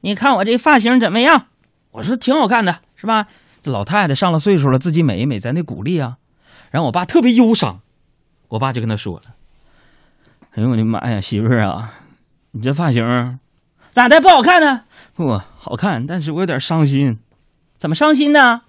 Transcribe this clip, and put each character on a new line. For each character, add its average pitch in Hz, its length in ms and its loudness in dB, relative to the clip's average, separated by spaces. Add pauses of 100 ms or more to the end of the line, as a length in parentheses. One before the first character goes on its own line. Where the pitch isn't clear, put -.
你 202 120 -4
看 240 220 2
我 190 80 0
这 233 140 0
发 294 200 2
型 240 220 2
怎 214 100 0
么 214 100 0
样？” 285 260 2 (460)
我 110 100 -14
说 208 120 -4
：“挺 254 200 -2
好 294 120 2
看 226 180 0
的， 175 160 -4 (140)
是 - 120 -20
吧？” 214 200 -2 (380)
这 143 80 -6
老 101 100 -4
太 190 240 -2
太 139 80 0
上 180 160 0
了 160 80 0
岁 190 200 2
数 139 100 2
了， 131 100 2
自 165 140 -4
己 165 100 0
美 110 200 -2
一 139 40 -2
美， 120 140 -6
咱 117 140 -6
得 170 100 -4
鼓 - 180 -12
励 165 160 -4
啊。 127 200 -8 (520)
然 160 100 -4
后 170 60 -2
我 220 60 -4
爸 233 120 -2
特 - 160 2
别 247 120 2
忧 233 200 4
伤， 113 280 -2 (680)
我 113 100 -6
爸 135 120 -4
就 120 80 -6
跟 113 80 -6
他 110 60 -2
说 98 220 -10
了 - 60 -20 (1300)
：“哎 107 80 -6
呦 120 60 0
我 123 80 0
的 110 80 0
妈 110 160 -2 (100)
呀， 104 100 -4
媳 104 200 -6
妇 113 60 -2
儿 113 200 0
啊， 110 260 -8 (600)
你 107 80 -12
这 127 120 -4
发 151 200 -2
型 120 480 -2 (500)
咋 247 180 2
的 311 120 8
不 370 80 4
好 320 140 8
看 339 180 4
呢 277 220 2 (340)
？”“不， 135 200 -2 (200)
好 - 180 -12
看， 139 320 -4
但 170 140 -6
是 151 100 -6
我 151 100 -6
有 190 60 -2
点 143 140 -4
伤 160 260 0
心。 135 320 0 (580)
”“怎 151 140 -6
么 160 60 -2
伤 302 180 4
心 285 180 2
呢？” 247 360 4